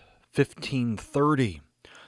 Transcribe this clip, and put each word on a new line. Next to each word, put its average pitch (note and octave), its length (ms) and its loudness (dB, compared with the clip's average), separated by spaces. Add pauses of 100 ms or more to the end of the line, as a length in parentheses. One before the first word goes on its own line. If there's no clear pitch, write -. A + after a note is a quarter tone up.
(320)
fifteen B2 640 -2
thirty. C3 640 0 (480)